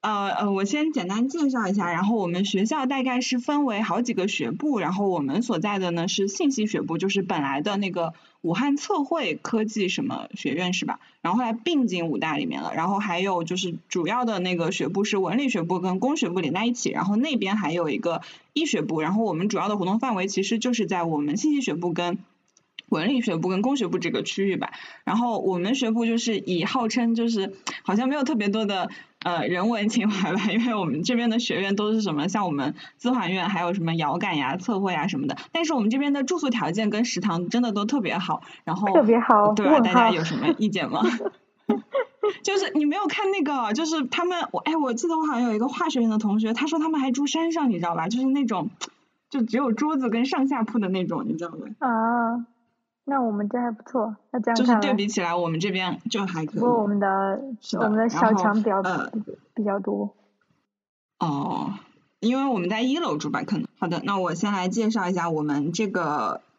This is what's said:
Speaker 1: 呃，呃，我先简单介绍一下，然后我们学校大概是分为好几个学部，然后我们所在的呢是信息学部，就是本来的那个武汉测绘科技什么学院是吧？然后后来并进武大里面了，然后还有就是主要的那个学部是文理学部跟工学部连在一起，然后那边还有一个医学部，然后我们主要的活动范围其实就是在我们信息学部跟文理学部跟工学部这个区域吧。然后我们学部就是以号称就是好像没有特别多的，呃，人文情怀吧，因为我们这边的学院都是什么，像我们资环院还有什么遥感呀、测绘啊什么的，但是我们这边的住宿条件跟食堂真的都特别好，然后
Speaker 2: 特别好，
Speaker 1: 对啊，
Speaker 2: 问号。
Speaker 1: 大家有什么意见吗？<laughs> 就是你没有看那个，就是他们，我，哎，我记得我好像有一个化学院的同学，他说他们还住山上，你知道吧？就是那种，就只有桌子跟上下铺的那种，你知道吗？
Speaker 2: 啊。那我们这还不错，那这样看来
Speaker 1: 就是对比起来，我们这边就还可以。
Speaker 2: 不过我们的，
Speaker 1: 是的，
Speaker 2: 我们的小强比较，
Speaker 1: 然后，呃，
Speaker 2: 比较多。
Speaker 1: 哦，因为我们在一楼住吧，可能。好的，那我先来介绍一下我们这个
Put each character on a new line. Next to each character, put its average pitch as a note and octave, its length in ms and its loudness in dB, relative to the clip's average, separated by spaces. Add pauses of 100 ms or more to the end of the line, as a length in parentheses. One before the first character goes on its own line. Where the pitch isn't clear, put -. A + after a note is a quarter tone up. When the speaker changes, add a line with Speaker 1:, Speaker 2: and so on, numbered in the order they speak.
Speaker 1:
呃， G3+ 280 -2
呃， G3+ 220 0
我 G3 120 2
先 D4+ 300 0
简 F#3 160 -2
单 A3+ 180 0
介 D4 220 0
绍 A#3 180 0
一 G#3+ 60 0
下， F3+ 180 0
然 E3+ 140 0
后 A3 100 2
我 G3+ 100 0
们 F3+ 200 0
学 G3 200 2
校 C#4+ 200 0
大 C4 180 0
概 B3+ 160 0
是 B3+ 180 0
分 D4 280 2
为 A3 160 0
好 G3 200 0
几 A#3+ 120 -2
个 F#3 160 0
学 A#2+ 220 -2
部， C4 280 0
然 B3+ 140 0
后 G3+ 160 2
我 F3 100 2
们 C#3+ 220 0
所 A3+ 180 0
在 G#3 180 -2
的 F#3 140 0
呢 E3+ 160 -2
是 G3 220 0
信 D4 200 0
息 A3 160 0
学 G#3 160 -2
部， E3 160 -4
就 F#3 120 0
是 F#3+ 120 0
本 E3+ 220 -2
来 C3+ 180 -2
的 G3+ 160 -2
那 G3 140 -2
个 E3 220 -2 (280)
武 E3 120 0
汉 C#4 240 2
测 D#4 260 -2
绘 C4+ 320 -2
科 A3 300 0
技 G#3+ 240 -2
什 D3+ 160 -4
么 - 280 -6
学 C3+ 200 -4
院 F3+ 200 -2
是 - 120 -2
吧？ - 140 -4 (220)
然 E3+ 120 0
后 G#3+ 40 2
后 B3+ 60 0
来 A#3 100 -2
并 C4+ 320 0
进 F3 220 0
武 C#3 100 -2
大 D#3 200 -2
里 D3 100 -2
面 C#2 160 -6
了， - 100 -6
然 E3 140 -2
后 G3 100 0
还 G3 220 -2
有 F#3 240 0
就 F3+ 140 -4
是 F3+ 180 -4 (140)
主 E3+ 180 -2
要 A#3+ 180 0
的 G#3+ 140 -2
那 F3+ 160 0
个 E3+ 160 0
学 D3+ 160 -2
部 F#3+ 160 0
是 G#3+ 140 0
文 F#3+ 200 0
理 C#4 120 2
学 G3+ 120 0
部 F3 180 0
跟 F#3 200 -2
工 C4+ 180 0
学 G#3 120 0
部 F3+ 100 -2
连 D3+ 140 -2
在 G3+ 120 -2
一 B3 60 2
起， - 180 -4
然 - 160 -2
后 G3+ 100 2
那 C4+ 200 0
边 G3+ 220 0
还 E3 140 -2
有 E3+ 180 0
一 A#2+ 80 -2
个 E3 240 -2 (320)
医 D#4+ 120 -2
学 G3+ 160 0
部， D#3 200 -2
然 D#3+ 120 0
后 A3+ 100 2
我 G3+ 100 0
们 F3+ 160 -2
主 G3+ 80 -2
要 F3 120 0
的 G#3 80 0
活 F#3+ 80 -2
动 G3+ 140 2
范 B3 160 -2
围 F#3 120 -2
其 F#3+ 140 -2
实 A3+ 160 0
就 B3 160 0
是 A3 140 0
在 F3 160 0
我 D#3+ 160 0
们 D3 180 0
信 D4+ 160 2
息 C#4+ 80 2
学 D#3+ 140 -2
部 E3+ 180 -2
跟 F3 240 -2 (720)
文 E3+ 180 2
理 B3+ 140 2
学 F#3+ 160 0
部 E3+ 120 0
跟 F#3+ 120 0
工 C4+ 160 0
学 G#3+ 100 0
部 E3+ 120 -2
这 F#3 100 -2
个 - 140 -2
区 G3 260 -2
域 F3+ 80 0
吧。 - 140 -4 (320)
然 F3 120 -2
后 A3+ 240 0
我 F#3 200 0
们 G3+ 160 0
学 A3+ 160 0
部 A3+ 160 2
就 A3+ 100 2
是 A3+ 220 0
以 F3 260 -2
号 B3 220 -2
称 A#3 260 0
就 A#3 160 0
是 G3 240 -2 (300)
好 F#3+ 120 0
像 B3+ 140 2
没 C#4+ 60 0
有 C#4+ 80 0
特 C#4 120 0
别 G3+ 140 0
多 G#3+ 160 0
的， F#3 240 -2 (340)
呃， E3+ 240 -2
人 F3+ 220 0
文 G#3 180 0
情 A3 220 2
怀 F#3 240 0
吧， G3+ 180 0
因 A3+ 140 2
为 A#3 100 0
我 G3 80 0
们 D#3 180 -2
这 B3 140 0
边 A#3 140 2
的 A3+ 100 2
学 F#3+ 220 -2
院 G3 160 0
都 G#3+ 160 2
是 A3 80 2
什 F#3 120 0
么， D3 140 0
像 G#3 180 0
我 F3 60 0
们 C#3+ 240 -2 (220)
资 A#3+ 140 0
环 G3 200 0
院 F#3 160 0
还 F#3+ 140 0
有 F3 120 0
什 G3 80 0
么 E3 140 0
遥 D#3 220 0
感 F#3 180 -2
呀、 C#3 220 0
测 F#3+ 240 -2
绘 F#3+ 120 0
啊 D#3 140 0
什 - 140 -2
么 C#4+ 60 -2
的， - 100 -4 (160)
但 E4 100 0
是 D#4+ 100 0
我 C4+ 60 2
们 G#3 100 4
这 C4 100 2
边 C#4+ 120 2
的 C#4 140 0
住 F4+ 120 -2
宿 D4+ 120 0
条 G3+ 220 0
件 G#3 180 0
跟 G#3+ 160 2
食 - 160 -4
堂 F3 260 0
真 A#3+ 160 2
的 A#3 80 0
都 G3+ 140 0
特 C4 160 0
别 E3+ 160 -2
好， F3 240 -2 (240)
然 E3+ 100 -2
后 G3 180 0
Speaker 2:
特 D4+ 100 8
别 A3+ 140 6
好， G#3+ 360 6
Speaker 1:
对 G#3 120 2
啊， C#4 60 8
Speaker 2:
问 D4 100 8
号。 A3+ 40 6
Speaker 1:
大 F3+ 80 2
家 A#3 180 8
有 E3 140 2
什 D#3+ 120 -4
么 C#4+ 200 2
意 G#3+ 100 0
见 F3 240 -2
吗？ - 100 0 (640)
<laughs> - 760 -2
就 G4 140 2
是 G4 180 0
你 D4+ 80 4
没 D4 140 2
有 G4+ 100 0
看 G4 240 0
那 G4 100 2
个， C4 300 0
就 D4+ 140 0
是 D#4 220 0
他 F4 180 0
们， F4+ 120 0 (140)
我， - 80 -2
哎， D#4 160 0
我 C4+ 180 2
记 B3 140 -2
得 E4 100 2
我 D#4 80 0
好 C4+ 140 0
像 B3 40 2
有 A3+ 120 2
一 - 20 0
个 A#3+ 120 0
化 F4 180 -2
学 C4 140 0
院 A3+ 80 4
的 G#3+ 80 2
同 G#3+ 240 2
学， A3 120 0
他 B3+ 140 -2
说 D#4+ 100 0
他 D#4+ 120 0
们 D#4 100 0
还 C4+ 120 0
住 C#4+ 140 0
山 E4 280 0
上， D4 160 2
你 G3+ 60 2
知 E3+ 60 -2
道 E3+ 140 -2
吧？ E3 140 -2
就 A#3 100 -2
是 C4 60 0
那 C4+ 180 2
种， G3+ 260 -2 (600)
就 C#4 120 -2
只 A3 140 0
有 C4 160 4
桌 D4+ 240 2
子 C4 140 0
跟 A#3 160 2
上 C4+ 240 2
下 B3 140 2
铺 A3+ 140 -2
的 G3 120 2
那 F#3 160 0
种， E3 200 -4
你 - 100 -2
知 E3 100 -8
道 E3+ 60 -10
吗？ - 160 -12 (120)
Speaker 2:
啊。 A#3 640 0 (600)
那 C#4 160 0
我 A#3 100 0
们 G#3 180 -2
这 B3 100 -2
还 A#3+ 120 -2
不 G#3+ 120 -12
错， A3+ 320 -4 (160)
那 B3+ 80 -2
这 A3+ 120 0
样 A#3 40 2
看 A#3+ 200 4
来 G#3+ 60 6
Speaker 1:
就 D4 60 2
是 B3+ 60 4
对 - 20 -
比 G3+ 120 0
起 G#3 140 -2
来， E3+ 140 0
我 F3 120 0
们 D#3+ 120 0
这 G3 120 0
边 F#3 280 -2 (100)
就 G3+ 160 -2
还 E3 200 -4
可 - 120 -6
以。 - 20 -2
Speaker 2:
不 A3+ 60 2
过 A#3+ 160 4
我 G3+ 60 2
们 G3+ 120 0
的， G3 420 0 (180)
Speaker 1:
是 - 180 -6
的， A#3 80 2
Speaker 2:
我 G#3+ 40 2
们 G#3+ 80 2
的 A3+ 100 4
小 A3+ 280 4
强 G#3 200 2
比 A3 80 2
较， G3 180 2
Speaker 1:
然 - 20 -2
后， F#3 200 -2
呃， - 80 -8 (420)
Speaker 2:
比 A3 100 -2
较 G3+ 160 0
多。 G3+ 340 -4 (1080)
Speaker 1:
哦， D#3 540 -2 (460)
因 A#3+ 180 2
为 C4+ 80 0
我 B3+ 140 0
们 F3 100 -2
在 A3 120 -2
一 C4 160 2
楼 B3+ 200 -2
住 D3+ 120 -4
吧， - 140 -2
可 - 140 -2
能。 D#3 100 -4 (120)
好 F3+ 80 -2
的， E3 180 -2
那 G3+ 140 0
我 E3+ 160 0
先 G#3 180 0
来 F#3 160 0
介 A3 220 0
绍 G3 180 0
一 F#3+ 40 0
下 E3+ 180 0
我 D#3 100 0
们 D3 300 0
这 G#3 160 0
个 D3+ 540 -2 (180)